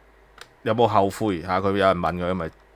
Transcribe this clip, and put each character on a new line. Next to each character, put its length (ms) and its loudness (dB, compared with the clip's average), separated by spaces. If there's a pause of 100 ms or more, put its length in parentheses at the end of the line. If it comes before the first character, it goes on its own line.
(640)
有 120 0
冇 120 4
後 240 2
悔 320 -4
嚇？ 180 -2
佢 60 -2
有 80 0
人 240 4
問 160 -2
佢， 200 -4
咪 160 -6 (260)